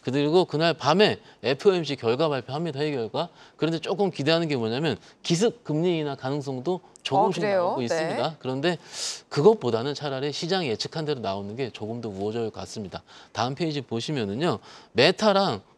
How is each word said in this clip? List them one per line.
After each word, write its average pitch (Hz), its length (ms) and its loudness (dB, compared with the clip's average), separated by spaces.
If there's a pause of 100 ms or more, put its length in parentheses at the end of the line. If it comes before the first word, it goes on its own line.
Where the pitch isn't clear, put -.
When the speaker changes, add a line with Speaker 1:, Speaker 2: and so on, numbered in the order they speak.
Speaker 1:
그리고 147 440 2
그날 160 280 2
밤에 156 460 4 (240)
에프오엠씨 143 520 2
결과 127 320 2
발표합니다. 139 520 -4
회의 151 140 0
결과. 131 360 -4 (260)
그런데 160 240 0
조금 180 300 0
기대하는 160 380 0
게 147 100 -2
뭐냐면 120 400 -2 (240)
기습 175 420 0
금리 160 360 0
인하 143 160 -4
가능성도 139 680 -4 (220)
조금씩 190 400 2
Speaker 2:
어, - 20 0
그래요? 190 180 2
Speaker 1:
나오고 190 160 -2
Speaker 2:
네. 123 60 -2
Speaker 1:
있습니다. 165 540 -2
그런데 160 380 -2 (520)
그것보다는 143 640 4
차라리 135 380 -4
시장이 175 380 -2
예측한 151 360 -4
대로 147 140 -2
나오는 101 360 -6
게 123 140 -4
조금 113 320 -8
더 113 80 -6
우호적일 107 420 -4
것 - 100 -12
같습니다. 95 420 -12 (280)
다음 123 240 -4
페이지 151 260 -4
보시면은요. 120 760 -2 (340)
메타랑 185 680 4 (160)